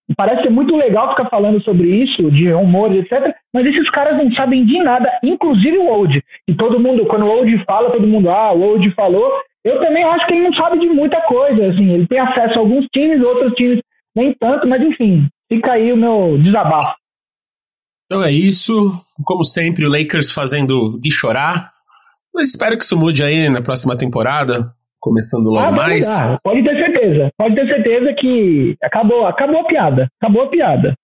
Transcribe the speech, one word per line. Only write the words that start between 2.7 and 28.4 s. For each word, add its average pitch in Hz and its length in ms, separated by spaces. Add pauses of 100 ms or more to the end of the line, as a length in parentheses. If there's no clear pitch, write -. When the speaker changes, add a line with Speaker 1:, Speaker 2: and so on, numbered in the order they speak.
Speaker 1:
et 185 60
cetera, 269 260 (200)
mas 247 100
esses 294 260
caras 302 280
não 269 160
sabem 254 320
de 285 160
nada, 247 280 (120)
inclusive 302 560
o 359 80
Woj, 190 360 (240)
que 175 80
todo 220 240
mundo, 240 280
quando 214 180
o 208 40
Woj 220 360
fala, 220 260
todo 226 160
mundo, 214 220
"Ah, 208 240
o 170 80
Woj 208 340
falou." 202 380 (320)
Eu 233 160
também 330 240
acho 339 220
que 339 80
ele 349 100
não 359 100
sabe 330 240
de 339 100
muita 302 340
coisa, 247 460
assim, 185 260
ele 175 120
tem 254 140
acesso 240 380
a 226 40
alguns 254 300
times, 294 300
outros 247 320
times 247 260 (340)
nem 247 200
tanto, 254 340
mas 254 140
enfim, 196 440 (240)
fica 233 220
aí 226 180
o 247 60
meu 208 420
desabafo. 160 560 (1120)
Speaker 2:
Então 190 180
é 156 80
isso, 190 420 (520)
como 185 180
sempre, 170 420
o 151 60
Lakers 151 400
fazendo 131 680
de 151 100
chorar, 143 640 (600)
mas 285 140
espero 226 260
que 233 80
isso - 140
mude 160 260
aí 156 240
na 123 140
próxima 127 340
temporada, 123 760 (300)
começando 113 460
logo 110 200
Speaker 1:
Ah, - 40
vai 101 180
Speaker 2:
mais. - 180
Speaker 1:
mudar. 123 380
Pode 220 180
ter 294 140
certeza. 190 600
Pode 214 160
ter 269 120
certeza 247 540
que 190 600